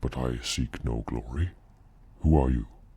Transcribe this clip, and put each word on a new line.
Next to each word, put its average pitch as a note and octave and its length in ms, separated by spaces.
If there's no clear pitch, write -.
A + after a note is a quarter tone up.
But - 160
I B1 260
seek - 420
no A1+ 220
glory. B1+ 440
Who D#2 180
are C2 120
you? A#1 160